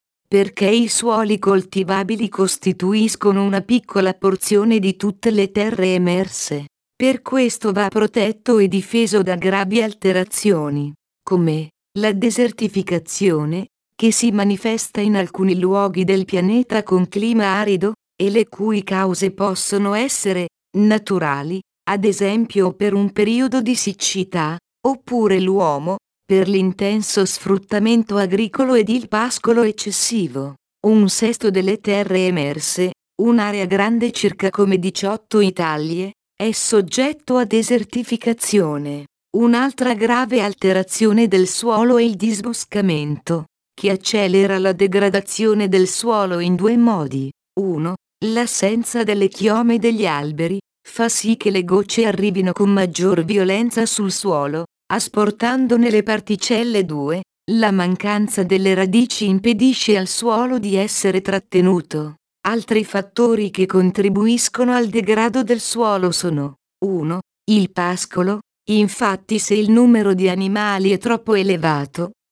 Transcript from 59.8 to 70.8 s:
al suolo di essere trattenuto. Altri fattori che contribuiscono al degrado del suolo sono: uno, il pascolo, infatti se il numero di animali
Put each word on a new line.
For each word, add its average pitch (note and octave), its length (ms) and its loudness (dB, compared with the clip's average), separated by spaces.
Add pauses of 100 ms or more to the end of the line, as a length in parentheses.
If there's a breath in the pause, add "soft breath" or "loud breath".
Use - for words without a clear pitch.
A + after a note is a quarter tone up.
al F#3 100 -2
suolo A#3+ 500 -2
di G3+ 200 -2
essere F#3+ 440 0
trattenuto. F3+ 920 0 (320)
Altri A3 360 0
fattori G#3+ 680 -2
che F#3 160 0
contribuiscono G3+ 1040 0
al A#3+ 140 0
degrado A3 560 0
del A3+ 160 0
suolo G#3 520 0
sono: D3 440 -4 (280)
uno, F3 360 -2 (320)
il G3+ 200 2
pascolo, F3+ 680 -2 (320)
infatti G#3 640 0
se G#3 160 -2
il G#3 160 0
numero A3+ 460 6
di F#3 120 2
animali G3 640 0